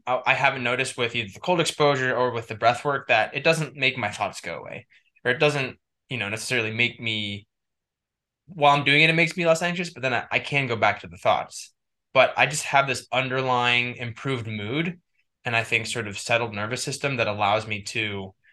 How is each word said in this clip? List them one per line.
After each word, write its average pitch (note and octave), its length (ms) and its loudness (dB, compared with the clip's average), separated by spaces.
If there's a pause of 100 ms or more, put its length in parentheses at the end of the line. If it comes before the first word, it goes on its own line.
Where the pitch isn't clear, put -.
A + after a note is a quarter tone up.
I, B2+ 200 -2
I C3 80 4
haven't C3+ 300 0
noticed B2 340 -2
with A#2+ 180 -2
either A2+ 180 -4
the - 60 -20
cold F3 220 2
exposure C#3 520 2
or B2 180 2
with A#2 180 -6
the A2+ 60 -8
breath A#2 280 2
work C#3 240 -2
that A2 260 4
it C#3+ 120 -4
doesn't D3+ 320 2
make C3 200 0
my G#2 120 -2
thoughts G2+ 320 -4
go D#2 160 -8
away, - 280 -14 (380)
or B2 80 2
it B2+ 80 -4
doesn't, C#3 380 0 (320)
you C3 80 -4
know, G#2 100 -4
necessarily A2 440 -2
make A#2 280 0
me, G#2+ 480 -6 (1000)
while C#3+ 280 4
I'm C#3+ 80 2
doing C#3+ 180 6
it, D#3+ 80 8
it E3 40 4
makes D#3+ 240 2
me F3 80 0
less E3 160 4
anxious, F3 320 -4
but B2 80 -16
then B2+ 120 0
I, A2+ 160 -2
I B2 100 0
can C#3 280 -2
go A#2 80 -2
back G#2 260 2
to F#2 60 -14
the E2+ 100 -16
thoughts. - 560 -2 (400)
But B2+ 220 6
I B2+ 120 4
just D3 180 -4
have C#3 200 4
this B2+ 260 -4
underlying B2 840 0
improved A#2+ 520 -6
mood A#2+ 520 -4 (460)
and A#2 100 -2
I A#2 80 2
think A2+ 220 -2
sort A2+ 220 -6
of G2 100 -10
settled A#2 360 0
nervous G#2+ 300 -6
system C3+ 340 -4
that A2+ 100 0
allows G#2 380 0
me G#2 180 -8
to, G2+ 500 -6 (200)